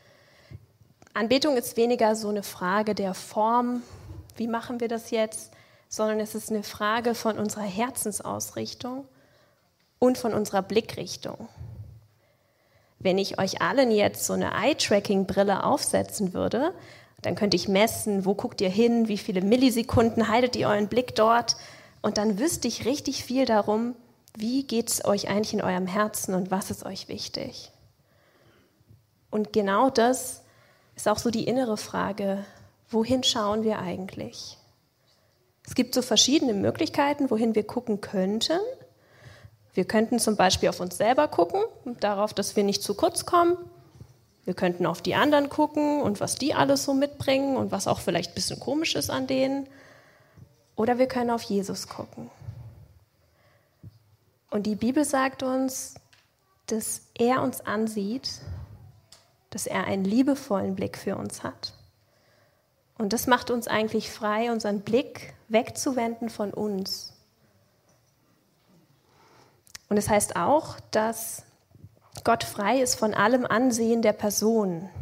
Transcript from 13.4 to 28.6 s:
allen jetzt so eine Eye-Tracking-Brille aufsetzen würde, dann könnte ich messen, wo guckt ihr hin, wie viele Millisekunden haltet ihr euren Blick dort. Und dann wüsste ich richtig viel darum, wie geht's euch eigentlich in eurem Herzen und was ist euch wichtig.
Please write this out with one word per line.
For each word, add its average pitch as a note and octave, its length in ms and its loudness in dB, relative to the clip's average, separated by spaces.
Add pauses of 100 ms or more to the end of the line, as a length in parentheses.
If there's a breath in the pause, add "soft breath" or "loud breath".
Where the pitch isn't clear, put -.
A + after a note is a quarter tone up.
allen A#3+ 280 4
jetzt G#3 360 2
so F#3+ 80 -2
eine F#3 180 0
Eye-Tracking-Brille G3+ 1120 2
aufsetzen G3 720 0
würde, G#3+ 400 0 (500 loud breath)
dann F3+ 120 -2
könnte G3+ 200 2
ich F3+ 120 -2
messen, G3 580 2
wo G3+ 80 4
guckt - 260 -6
ihr F#3+ 80 2
hin, A3+ 400 4
wie G#3+ 80 0
viele F#3+ 240 -2
Millisekunden A#3 880 4
haltet B3 280 4
ihr - 120 2
euren G#3 200 2
Blick B3 260 0
dort. A#3 420 4 (460 loud breath)
Und A3 160 0
dann G#3 200 2
wüsste C#4 300 0
ich A3 160 -6
richtig C#4 400 -2
viel C4 220 2
darum, A3 480 2 (420)
wie B3 280 -2
geht's A3+ 400 -2
euch G3+ 240 2
eigentlich G#3 260 0
in G#3 80 0
eurem F#3 240 0
Herzen G#3 480 -2
und F#3 160 -2
was F#3+ 200 -2
ist - 140 -10
euch F#3+ 240 -10
wichtig. - 640 -10 (1600 soft breath)